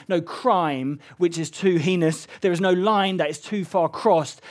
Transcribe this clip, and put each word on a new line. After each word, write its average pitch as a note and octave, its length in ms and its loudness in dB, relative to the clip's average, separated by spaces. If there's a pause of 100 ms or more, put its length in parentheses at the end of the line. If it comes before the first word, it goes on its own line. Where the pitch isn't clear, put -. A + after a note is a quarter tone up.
no F3 120 0
crime D3 800 -2 (180)
which E3+ 200 0
is D#3+ 120 -4
too F#3 280 0
heinous. D#3+ 500 0 (140)
There F#3+ 100 2
is E3+ 80 -2
no F#3 140 2
line F#3+ 440 2
that D3+ 120 0
is D3+ 100 -10
too G3+ 240 -6
far E3+ 240 0
crossed E3 640 0